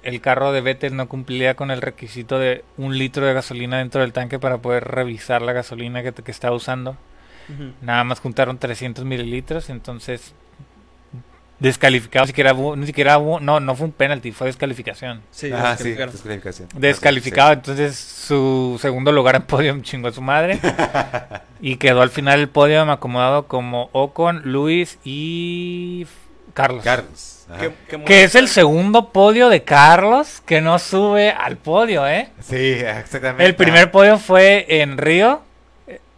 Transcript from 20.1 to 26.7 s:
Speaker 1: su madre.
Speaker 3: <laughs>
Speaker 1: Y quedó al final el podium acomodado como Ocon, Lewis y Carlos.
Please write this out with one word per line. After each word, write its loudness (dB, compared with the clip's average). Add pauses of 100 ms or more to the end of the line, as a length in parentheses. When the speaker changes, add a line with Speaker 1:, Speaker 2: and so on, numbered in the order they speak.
Speaker 1:
su -14
madre. -2
Speaker 3:
<laughs> 0 (920)
Speaker 1:
Y -6
quedó 4
al 4
final 0
el -2
podium 4
acomodado -2
como -6
Ocon, -2 (100)
Lewis -2
y -8 (480)
Carlos. -4